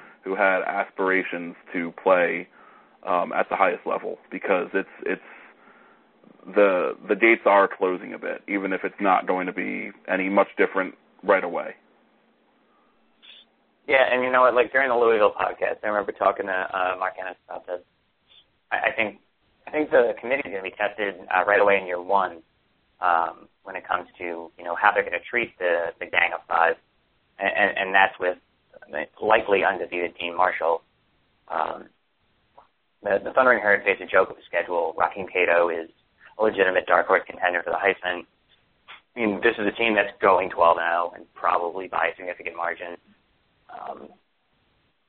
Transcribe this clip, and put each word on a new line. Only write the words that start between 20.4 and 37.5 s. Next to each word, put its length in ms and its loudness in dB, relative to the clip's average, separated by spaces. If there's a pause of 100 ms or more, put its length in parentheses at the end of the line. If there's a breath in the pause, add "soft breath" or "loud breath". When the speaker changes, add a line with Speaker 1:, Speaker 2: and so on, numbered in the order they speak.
Speaker 2:
is 80 -12
gonna 100 -8
be 120 -10
tested, 400 -4 (160)
uh, 140 2
right 160 4
away 200 6
in 60 -10
year 160 -4
one, 400 0 (580)
um, 460 0 (160)
when 140 -14
it 100 -12
comes 220 -4 (100)
to, 400 -10
you 60 -18
know, 100 -4
how 180 4
they're 120 2
gonna 260 -6
treat 280 -4
the, 420 -2
the 60 -10
Gang 280 0
of 140 -8
Five, 260 2 (640)
and, 160 0
and, 240 0
and 160 -4
that's 240 4
with 200 -2 (800)
likely 440 2
undefeated 540 -4
Dean 180 -8
Marshall. 460 0 (640)
Um, 380 -6 (1160)
the, 220 0
the 80 -8
Thundering 280 4
Herd 220 4
face 180 0
a 60 -12
joke 240 2
of 60 -14
a 100 -20
schedule. 500 -2
Rakeem 300 -2
Cato 440 2
is 200 -8 (480 soft breath)
a 60 0
legitimate 420 2
dark 220 4
horse 180 4
contender 380 -2